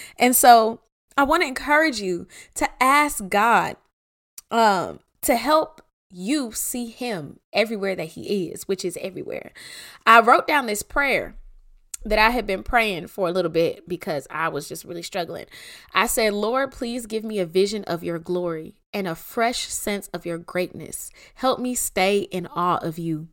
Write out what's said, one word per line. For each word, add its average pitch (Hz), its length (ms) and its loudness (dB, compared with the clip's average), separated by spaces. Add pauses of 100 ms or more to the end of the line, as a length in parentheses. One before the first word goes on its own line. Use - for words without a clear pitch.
(180)
And 247 180 4
so 233 440 8 (360)
I 285 80 4
wanna 320 220 2
encourage 277 540 0
you 185 260 -4 (300)
to 302 120 0 (140)
ask 277 460 2
God, 202 480 2 (760)
um, 196 500 2 (220)
to 247 140 2
help 311 440 0 (300)
you 220 420 -4
see - 340 -6
him 220 520 -8 (140)
everywhere 202 440 0
that 165 120 -8
he 190 400 -4
is, - 200 -10
which 190 160 -2
is 175 160 -6
everywhere. - 520 -10 (540)
I 226 140 10
wrote 240 260 6
down 285 200 2
this 208 160 -4
prayer 247 540 -2 (680)
that 214 140 0
I 220 120 6
had 240 160 -2
been 196 160 -2
praying 214 440 0
for 185 220 -4
a 175 40 -2
little 175 180 0
bit 165 380 0
because 165 400 -6
I 160 200 -4
was 151 200 -8
just - 160 -14
really 170 180 -12
struggling. 170 440 -8 (480)
I 202 140 2
said, 220 240 2
"Lord, 247 400 -2
please 240 340 -8
give 214 160 -6
me 214 160 -6
a 180 80 0
vision 196 380 0
of 170 180 -6
your 170 160 -6
glory 170 560 -6 (180)
and 196 140 -4
a 165 80 -6
fresh - 540 -4
sense 202 400 -6
of 175 180 -12
your 170 100 -6
greatness. - 760 -8 (240)
Help 262 240 0
me 247 160 -4
stay 196 460 0
in 175 260 -8
awe 175 300 0
of 165 200 -6
you." 165 340 -6